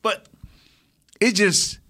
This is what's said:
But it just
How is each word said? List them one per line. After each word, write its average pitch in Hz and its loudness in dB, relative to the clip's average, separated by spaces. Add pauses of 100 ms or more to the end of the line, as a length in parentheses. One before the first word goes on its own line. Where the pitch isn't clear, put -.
But - -6 (920)
it 233 4
just 190 0 (100)